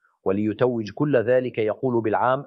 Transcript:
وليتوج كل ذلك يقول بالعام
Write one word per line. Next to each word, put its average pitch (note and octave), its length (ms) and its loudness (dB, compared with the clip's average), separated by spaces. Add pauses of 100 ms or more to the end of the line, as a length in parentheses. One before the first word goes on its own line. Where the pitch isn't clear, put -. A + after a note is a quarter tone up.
(240)
وليتوج G#2 680 0
كل D3 260 0
ذلك B2 400 0
يقول A#2 440 0
بالعام A2+ 460 0